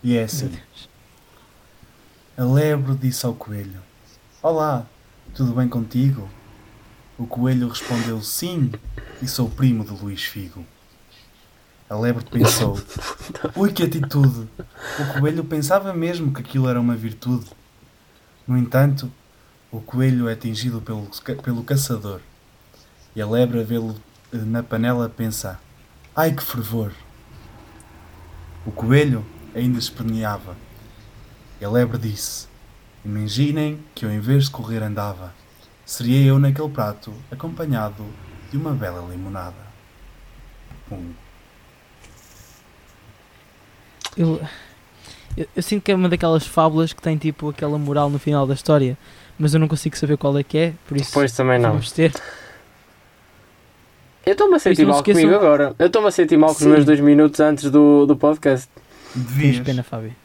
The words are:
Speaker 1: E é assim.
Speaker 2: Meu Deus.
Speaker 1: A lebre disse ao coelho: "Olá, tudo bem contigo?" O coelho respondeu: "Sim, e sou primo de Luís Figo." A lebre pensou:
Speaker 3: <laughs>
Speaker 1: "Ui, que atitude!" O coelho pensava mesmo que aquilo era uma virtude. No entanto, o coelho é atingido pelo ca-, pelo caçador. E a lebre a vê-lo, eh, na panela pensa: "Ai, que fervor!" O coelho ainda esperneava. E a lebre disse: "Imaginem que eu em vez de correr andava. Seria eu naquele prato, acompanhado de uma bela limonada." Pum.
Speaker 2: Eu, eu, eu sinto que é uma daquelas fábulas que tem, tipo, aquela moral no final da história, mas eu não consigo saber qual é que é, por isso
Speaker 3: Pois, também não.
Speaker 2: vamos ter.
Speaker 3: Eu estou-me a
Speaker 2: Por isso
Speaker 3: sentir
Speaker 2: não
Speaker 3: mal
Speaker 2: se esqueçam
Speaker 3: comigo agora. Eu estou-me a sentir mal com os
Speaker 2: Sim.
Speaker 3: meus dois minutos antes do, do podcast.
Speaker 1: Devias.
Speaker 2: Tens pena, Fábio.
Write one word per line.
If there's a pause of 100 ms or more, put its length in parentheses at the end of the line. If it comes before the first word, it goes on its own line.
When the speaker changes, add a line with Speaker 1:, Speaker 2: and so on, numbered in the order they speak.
Speaker 1:
E
é
assim.
Speaker 2:
Meu
Deus. (1500)
Speaker 1:
A
lebre
disse
ao
coelho: (640)
"Olá, (480)
tudo
bem
contigo?" (880)
O
coelho
respondeu:
"Sim, (500)
e
sou
primo
de
Luís
Figo." (1300)
A
lebre
pensou: (400)
Speaker 3:
<laughs>
Speaker 1:
"Ui,
que
atitude!" (520)
O
coelho
pensava
mesmo
que
aquilo
era
uma
virtude. (1000)
No
entanto, (600)
o
coelho
é
atingido
pelo (160)
ca-,
pelo
caçador. (960)
E
a
lebre
a
vê-lo, (360)
eh,
na
panela
pensa: (560)
"Ai,
que
fervor!" (1700)
O
coelho (300)
ainda
esperneava. (1040)
E
a
lebre
disse: (580)
"Imaginem (140)
que
eu
em
vez
de
correr
andava. (520)
Seria
eu
naquele
prato, (180)
acompanhado (480)
de
uma
bela
limonada." (1300)
Pum. (3000)
Speaker 2:
Eu, (960)
eu,
eu
sinto
que
é
uma
daquelas
fábulas
que
tem,
tipo,
aquela
moral
no
final
da
história, (400)
mas
eu
não
consigo
saber
qual
é
que
é, (140)
por
isso
Speaker 3:
Pois,
também
não.
Speaker 2:
vamos
ter. (2000)
Speaker 3:
Eu
estou-me
a
Speaker 2:
Por
isso
Speaker 3:
sentir
Speaker 2:
não
Speaker 3:
mal
Speaker 2:
se (100)
esqueçam
Speaker 3:
comigo
agora.
Eu
estou-me
a
sentir
mal
com
os
Speaker 2:
Sim.
Speaker 3:
meus
dois
minutos
antes
do,
do
podcast. (460)
Speaker 1:
Devias.
Speaker 2:
Tens
pena,
Fábio.